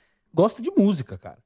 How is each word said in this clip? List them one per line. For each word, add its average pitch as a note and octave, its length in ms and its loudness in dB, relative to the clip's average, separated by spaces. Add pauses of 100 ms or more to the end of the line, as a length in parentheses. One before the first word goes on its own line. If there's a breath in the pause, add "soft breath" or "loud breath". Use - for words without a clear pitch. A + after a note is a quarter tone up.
(320 soft breath)
gosta G3+ 300 0
de C#4+ 160 -8
música, F3+ 400 0
cara. - 280 -20